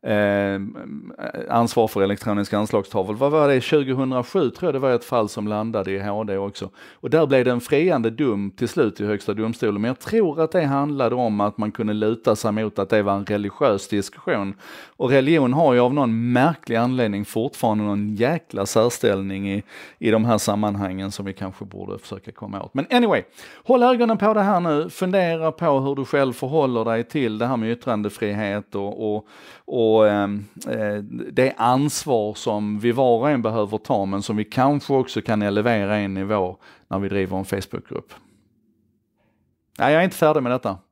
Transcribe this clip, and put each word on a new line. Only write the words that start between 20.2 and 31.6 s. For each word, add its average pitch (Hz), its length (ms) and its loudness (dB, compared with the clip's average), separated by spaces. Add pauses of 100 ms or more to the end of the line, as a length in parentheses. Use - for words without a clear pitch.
här 117 120 4
sammanhangen 101 720 -2
som 101 140 -10
vi 98 80 -8
kanske 95 320 -12
borde 98 340 -12
försöka 101 320 -16
komma 101 320 -12
åt. - 100 -16
Men 139 180 -4
anyway, 226 320 4 (420)
håll 247 180 6
ögonen 240 340 4
på 208 160 2
det 214 80 2
här 196 180 2
nu. 165 300 0
Fundera 170 600 0
på 151 280 2
hur 139 160 -2
du 135 100 -4
själv 135 280 2
förhåller 131 520 0
dig 113 180 0
till 117 340 -2
det 117 80 -2
här 127 120 -2
med 113 140 -2
yttrandefrihet 104 1040 -4
och, 104 400 -4
och, 107 120 -8 (380)
och, 110 420 6
ehm, 104 380 0 (220)
eh, 107 280 -4 (360)
det 127 260 2
ansvar 123 760 0